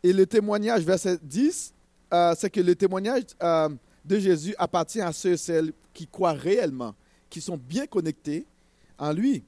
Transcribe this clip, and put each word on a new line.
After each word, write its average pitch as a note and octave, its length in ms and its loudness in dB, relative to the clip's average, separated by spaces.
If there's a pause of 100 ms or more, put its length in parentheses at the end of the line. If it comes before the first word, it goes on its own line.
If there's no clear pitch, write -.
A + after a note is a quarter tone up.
Et F3+ 80 6
le F#3+ 140 6
témoignage, G#3 580 0
verset F3+ 380 0
dix, G#3 520 -2 (400)
euh, F3 240 4
c'est G3+ 120 -4
que G#3+ 100 -2
le F3+ 160 4
témoignage, G3 480 0 (180)
euh, E3 280 2 (340)
de G3 160 0
Jésus F#3 380 2
appartient F3 440 -2
à E3+ 120 -4
ceux F#3 180 -2
et F3 60 2
celles D#3+ 340 -2 (220)
qui E3 120 -16
croient F3 280 -2
réellement, C#3 640 -2 (340)
qui - 100 -14
sont E3+ 180 -8
bien D3 280 -6
connectés D#3+ 600 -4 (520)
en D3+ 160 -2
lui. G#3+ 340 0